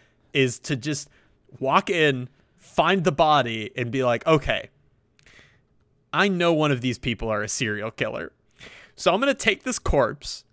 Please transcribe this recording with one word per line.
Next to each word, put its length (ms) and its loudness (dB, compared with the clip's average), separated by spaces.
is 280 0
to 160 -6
just 340 -8
walk 320 0
in, 380 0
find 440 0
the 80 2
body, 640 2
and 140 -4
be 140 0
like, 200 0
"Okay, 460 0
I 160 2
know 240 2
one 180 2
of 100 0
these 160 -2
people 320 -4
are 140 -2
a 60 -6
serial 420 -4
killer. 400 -6
So 180 0
I'm 60 2
gonna 160 2
take 300 -2
this 160 -6
corpse 720 0